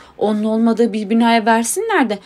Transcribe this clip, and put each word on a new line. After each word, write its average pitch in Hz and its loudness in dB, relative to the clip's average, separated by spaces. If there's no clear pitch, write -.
"Onun 208 -2
olmadığı 226 2
bir 208 -6
binaya 226 2
versinler 240 0
de 202 -6